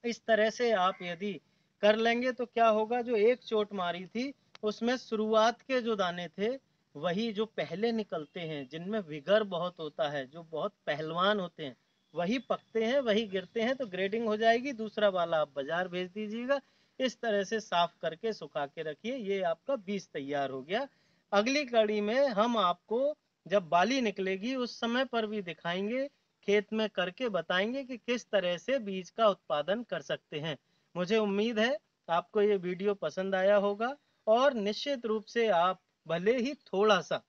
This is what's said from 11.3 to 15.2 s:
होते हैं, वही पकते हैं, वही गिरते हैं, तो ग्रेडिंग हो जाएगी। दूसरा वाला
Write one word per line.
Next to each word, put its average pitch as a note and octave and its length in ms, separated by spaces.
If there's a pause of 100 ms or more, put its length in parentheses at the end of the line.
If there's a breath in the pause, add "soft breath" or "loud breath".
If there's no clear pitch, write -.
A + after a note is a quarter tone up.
होते E3 240
हैं, B2+ 120 (380)
वही F3+ 280
पकते - 420
हैं, B3+ 180
वही A3+ 260
गिरते F#3+ 340
हैं, B3+ 140
तो C4 120
ग्रेडिंग G3 400
हो G#3+ 100
जाएगी। A#3 360
दूसरा G#3+ 360
वाला E3+ 280